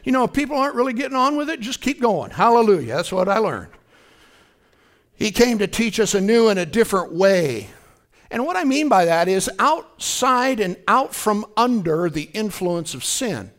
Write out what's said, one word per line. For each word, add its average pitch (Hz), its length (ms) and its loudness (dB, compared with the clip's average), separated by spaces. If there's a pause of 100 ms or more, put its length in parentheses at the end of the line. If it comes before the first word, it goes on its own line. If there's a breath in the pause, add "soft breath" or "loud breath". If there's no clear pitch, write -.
You 240 80 0
know, 254 100 2
if 220 80 0
people 277 240 -2
aren't 277 200 -2
really 247 180 0
getting 262 240 -4
on 269 180 2
with 294 140 -4
it, 320 100 -6
just 233 220 -8
keep - 180 -4
going. 180 320 -2
Hallelujah. 202 640 4
That's 165 160 -4
what 185 160 0
I 196 120 2
learned. 123 320 -4 (1400 soft breath)
He - 180 -2
came 233 280 2
to 196 80 -2
teach 220 320 -2
us 202 160 0
a 196 60 0
new 226 260 4
and 202 100 2
a 180 80 -2
different 190 460 0
way. 165 600 2 (600 soft breath)
And 233 140 -4
what 349 100 -4
I 370 80 -2
mean 294 240 0
by 196 160 4
that 170 240 2
is 190 320 0
outside 254 1000 0
and 180 160 -4 (100)
out 247 260 2
from 214 320 -2 (120)
under 180 520 0
the 151 240 -8
influence 180 600 -4
of 131 100 -12
sin. 127 560 -4